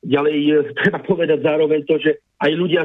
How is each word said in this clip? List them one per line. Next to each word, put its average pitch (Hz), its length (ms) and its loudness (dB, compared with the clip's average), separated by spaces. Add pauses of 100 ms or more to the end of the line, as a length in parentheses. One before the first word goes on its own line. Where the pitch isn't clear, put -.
ďalej, 147 400 0
e, 147 120 2 (140)
<laughs> - 140 -8
treba - 240 -2
povedať 156 400 0
zároveň 151 400 0
to, 156 160 0
že 151 160 0 (280)
aj 143 80 2
ľudia 170 320 0